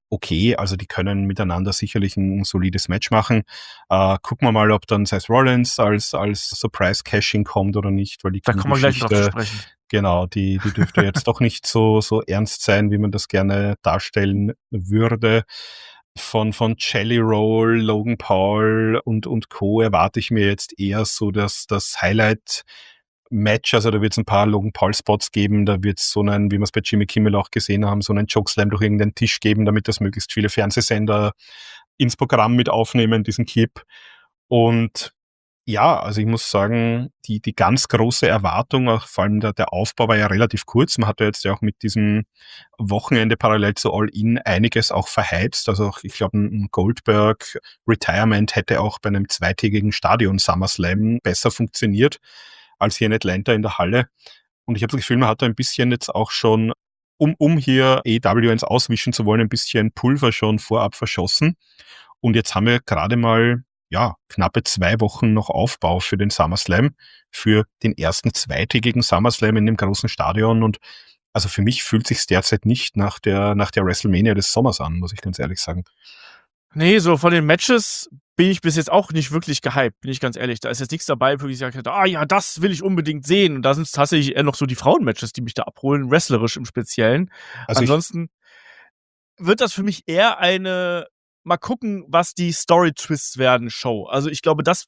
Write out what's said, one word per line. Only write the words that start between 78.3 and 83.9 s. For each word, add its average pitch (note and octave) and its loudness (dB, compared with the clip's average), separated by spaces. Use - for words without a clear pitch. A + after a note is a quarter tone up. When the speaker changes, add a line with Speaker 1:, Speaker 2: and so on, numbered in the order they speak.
Speaker 2:
bin F3+ 4
ich F#3 -2
bis D#3+ 0
jetzt - -2
auch F#3+ 2
nicht D3+ -2
wirklich D3+ -4
gehypt, C3 -2
bin C3+ -8
ich B2+ -8
ganz B2 -4
ehrlich. A#2+ -6
Da A#2 -6
ist A#2+ -6
jetzt C3 -8
nichts D#3+ -8
dabei, C3+ 0
wo C#3 -10
ich C3+ -6
gesagt B2+ -8
hätte, B2 -8
"Ah G3 2
ja, F#3+ -2
das F#3+ 0
will G3 2
ich E3 -6
unbedingt D#3 -2
sehen." F3 4
Und B2+ -4
da C3+ 4
sind's D#3 -4